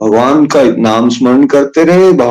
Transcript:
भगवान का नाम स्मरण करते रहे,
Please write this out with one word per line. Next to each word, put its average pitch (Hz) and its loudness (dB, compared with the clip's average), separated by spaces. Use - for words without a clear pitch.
भगवान 127 0
का 143 0
नाम 117 -2
स्मरण 127 0
करते 139 0
रहे, 180 2